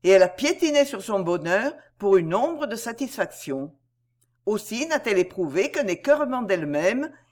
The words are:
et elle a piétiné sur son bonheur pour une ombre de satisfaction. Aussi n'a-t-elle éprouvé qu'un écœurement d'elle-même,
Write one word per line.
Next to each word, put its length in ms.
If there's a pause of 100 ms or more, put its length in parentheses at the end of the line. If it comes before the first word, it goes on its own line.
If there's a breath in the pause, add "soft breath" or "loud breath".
et 60
elle 140
a 60
piétiné 560
sur 180
son 160
bonheur 540 (240 loud breath)
pour 200
une 160
ombre 320
de 100
satisfaction. 1000 (720)
Aussi 420
n'a-t-elle 320
éprouvé 500
qu'un 180
écœurement 540
d'elle-même, 720 (200 loud breath)